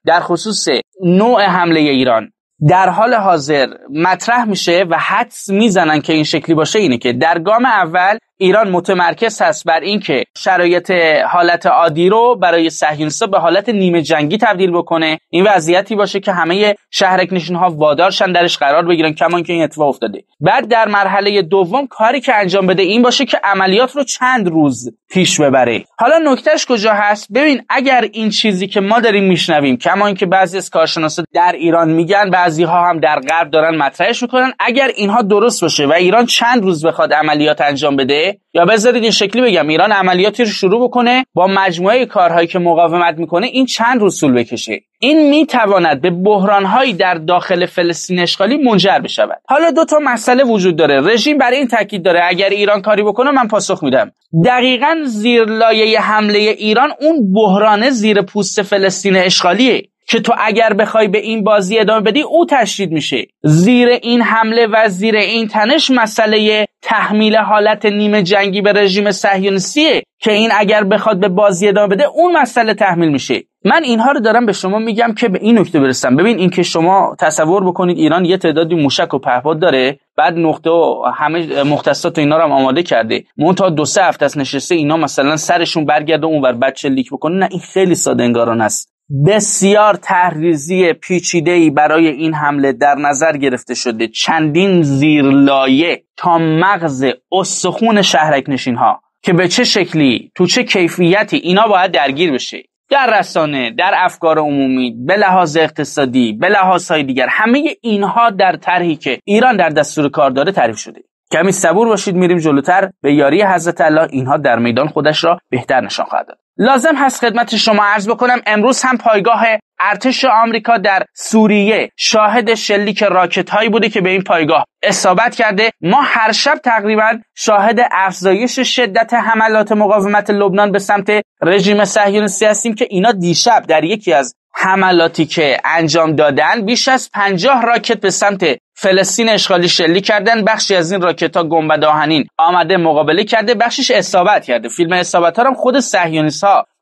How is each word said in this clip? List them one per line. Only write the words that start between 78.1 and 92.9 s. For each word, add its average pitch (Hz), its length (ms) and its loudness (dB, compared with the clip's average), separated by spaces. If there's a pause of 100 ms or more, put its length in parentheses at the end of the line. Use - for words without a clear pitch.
یه 180 120 2
تعدادی 165 380 0
موشک 160 400 -2
و 139 40 -2
پهپاد 143 420 -2
داره، 135 380 0 (180)
بعد 165 220 0
نقطه 160 320 -2
و 143 340 0 (120)
همه 151 460 -4
مختصات 147 560 -2
و - 20 2
اینا 147 160 2
رو 165 60 2
هم 151 100 0
آماده 135 300 2
کرده، 113 420 -2 (140)
منتها 180 320 0
دو 151 140 -2
سه 180 200 0
هفته 151 200 0
است 143 120 -2
نشسته 139 380 -4
اینا 156 220 0
مثلاً 147 400 -2
سرشون 170 480 -2
برگرده 151 420 0
اونور 139 260 0
بعد 131 220 -2
چلیک 135 380 -4
بکنه، 156 240 -4
نه، 190 140 0
این 185 100 -8
خیلی 180 340 0
ساده 127 300 0
انگارانه 117 400 0
است. - 280 -6 (340)
بسیار 208 680 2
تحریزی 170 1000 0
پیچیده‌ای 175 800 0
برای 151 380 2
این 156 260 -4
حمله 143 380 0
در 139 220 0